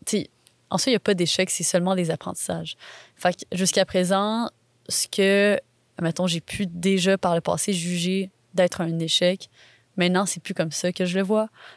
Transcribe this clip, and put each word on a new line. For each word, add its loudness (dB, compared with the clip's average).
tu 0
sais, -6
en 0
soi, 0
il 4
y 4
a -2
pas 2
d'échec, 0
c'est -4
seulement 2
des 0
apprentissages. -6
Fait 0
que -10
jusqu'à 2
présent, 0
ce 0
que, 4
mettons, -2
j'ai -2
pu -6
déjà 2
par 0
le 2
passé -2
juger -2
d'être 2
un -2
échec, 0
maintenant, 2
c'est -6
plus -8
comme -2
ça -2
que -2
je -2
le 2
vois, 0